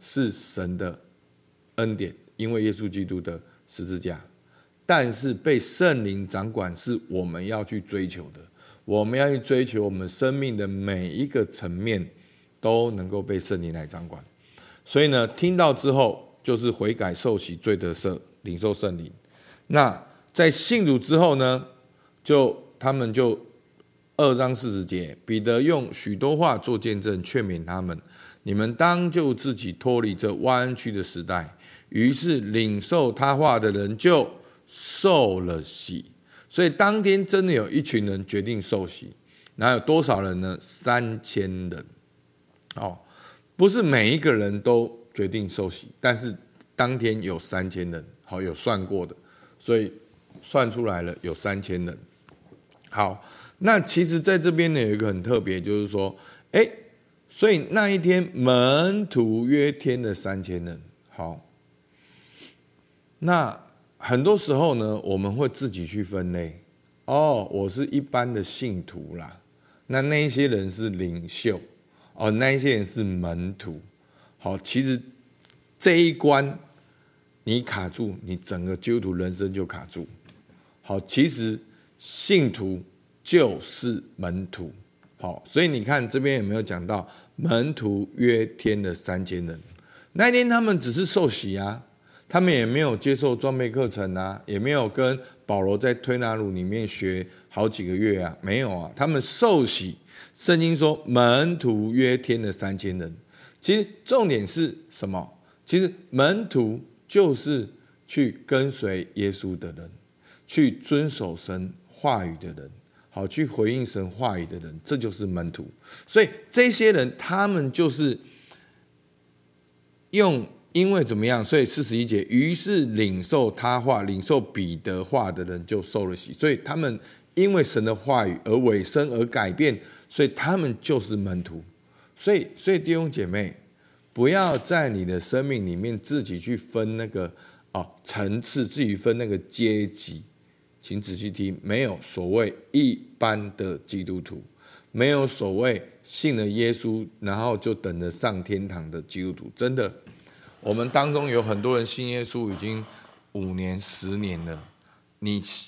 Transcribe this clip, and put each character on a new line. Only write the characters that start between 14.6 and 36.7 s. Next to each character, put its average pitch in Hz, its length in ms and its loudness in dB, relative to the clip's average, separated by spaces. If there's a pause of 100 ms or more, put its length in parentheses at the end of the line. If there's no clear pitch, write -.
所 139 160 4
以 151 40 6
呢， 127 220 4
听 180 280 0
到 165 160 6
之 135 180 0
后 131 520 2
就 127 120 2
是 117 160 0
悔 110 220 0
改、 92 220 -4
受 107 240 0
洗、 90 180 -10
罪 104 180 0
得 87 160 -2
赦、 - 300 -4 (220)
领 87 160 -6
受 104 160 0
圣 92 240 -4
灵。 82 120 -12 (580)
那 139 380 2 (240)
在 165 200 6
信 226 340 2
主 139 140 6
之 147 180 2
后 160 200 6
呢， 127 300 2 (560)
就， 139 320 6 (240)
他 135 140 0
们 127 180 0
就 117 360 2 (720)
二 139 160 6
章 127 200 2
四 120 160 -4
十 98 140 -2
节， 85 400 -6
彼 110 160 0
得 117 220 2
用 147 280 2
许 - 240 -6
多 139 220 0
话 147 220 2
做 117 200 -2
见 104 220 -2
证， 98 220 -2
劝 120 200 -2
勉 87 220 -4
他 87 160 -6
们 87 180 -6 (460)
：“你 - 80 -4
们 110 220 0
当 175 360 2
就 147 220 2
自 123 220 -4
己 95 180 -8
脱 120 300 0
离 107 120 -2
这 104 200 -2
弯 127 420 0
曲 120 160 -8
的 98 100 -4
时 87 200 -10
代。” 85 340 -6 (320)
于 120 240 4
是 143 280 0
领 107 380 0
受 139 320 2
他 135 240 2
话 135 240 4
的 107 140 2
人 101 240 -2
就 156 340 6 (360)
受 127 760 2
了 85 220 -2
洗。 - 420 -10 (460)
所 - 120 2
以 175 60 6
当 202 340 2